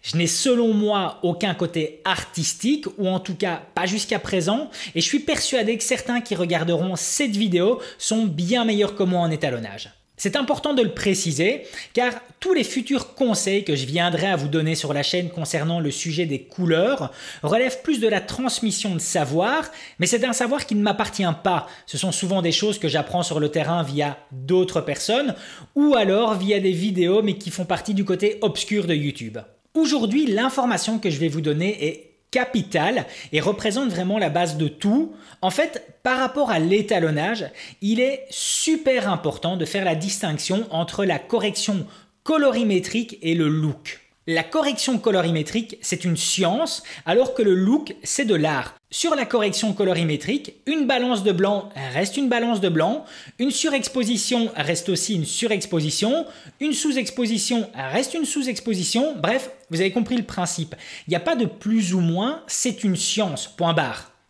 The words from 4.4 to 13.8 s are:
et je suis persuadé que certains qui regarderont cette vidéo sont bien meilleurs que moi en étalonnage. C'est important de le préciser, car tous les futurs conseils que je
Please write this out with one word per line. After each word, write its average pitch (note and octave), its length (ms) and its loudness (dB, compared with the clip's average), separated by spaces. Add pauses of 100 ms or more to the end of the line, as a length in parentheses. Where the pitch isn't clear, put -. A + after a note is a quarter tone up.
et E3 60 0
je - 40 2
suis C#4+ 140 2
persuadé A#3+ 580 0
que - 60 -4
certains A#3+ 360 -2
qui A#3 140 -4
regarderont E3+ 640 0
cette A3 420 -2
vidéo G3+ 420 2 (200)
sont A3 260 0
bien F#3 400 0
meilleurs G#3 300 2
que G3+ 80 0
moi F3+ 160 2
en E3+ 100 2
étalonnage. B2 600 -4 (260)
C'est G3+ 200 -2
important C#4+ 360 0
de B3+ 80 4
le G#3 120 2
préciser, F#3+ 680 0 (300)
car B3 200 2 (260)
tous F#4 140 2
les D4 100 4
futurs B3+ 520 -2
conseils G3+ 500 2
que D#3 100 2
je C3 100 -2